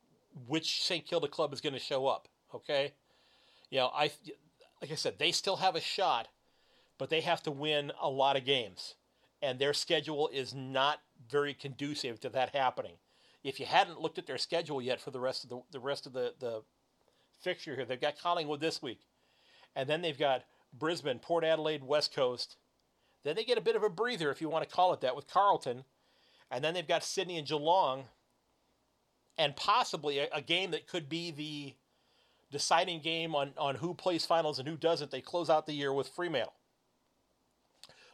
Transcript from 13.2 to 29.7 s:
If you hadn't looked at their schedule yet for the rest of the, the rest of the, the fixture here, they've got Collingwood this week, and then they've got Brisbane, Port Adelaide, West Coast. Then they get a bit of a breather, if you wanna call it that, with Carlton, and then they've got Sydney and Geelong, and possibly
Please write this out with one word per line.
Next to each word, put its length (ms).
If 160
you 60
hadn't 360
looked 160
at 80
their 120
schedule 440
yet 180
for 120
the 80
rest 240
of 60
the, 120
the 80
rest 260
of 80
the, 260
the 240
fixture 360
here, 100
they've 160
got 180
Collingwood 400
this 220
week, 200
and 120
then 140
they've 160
got 260
Brisbane, 460
Port 240
Adelaide, 400
West 300
Coast. 440
Then 120
they 80
get 140
a 40
bit 140
of 80
a 60
breather, 420
if 100
you 80
wanna 160
call 280
it 80
that, 140
with 140
Carlton, 560
and 140
then 100
they've 140
got 160
Sydney 340
and 100
Geelong, 580
and 180
possibly 640